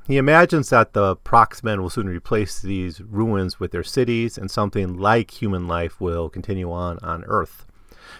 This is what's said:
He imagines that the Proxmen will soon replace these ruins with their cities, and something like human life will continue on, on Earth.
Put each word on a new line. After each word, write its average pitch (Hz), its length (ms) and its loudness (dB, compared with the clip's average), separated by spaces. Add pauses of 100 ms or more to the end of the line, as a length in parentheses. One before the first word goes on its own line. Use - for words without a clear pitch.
He 139 100 2
imagines 156 520 6
that 113 220 6
the 98 240 2
Proxmen 110 640 2
will 92 80 -4
soon 95 200 -4
replace 98 520 -4
these 92 400 -6
ruins 101 600 -2
with 90 100 -6
their 85 140 -6
cities, 117 520 0
and 95 140 -10
something 98 480 -2
like 107 320 2
human 92 380 -4
life 85 320 -4
will 85 280 -4
continue 92 420 -8
on, 87 280 -6
on 85 260 -10
Earth. - 400 -4 (560)